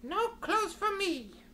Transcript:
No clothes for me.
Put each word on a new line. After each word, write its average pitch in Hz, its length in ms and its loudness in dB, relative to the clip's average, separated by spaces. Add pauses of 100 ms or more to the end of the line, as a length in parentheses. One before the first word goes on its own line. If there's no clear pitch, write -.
No 381 260 2 (120)
clothes 415 340 2
for 403 220 0
me. 320 340 0 (240)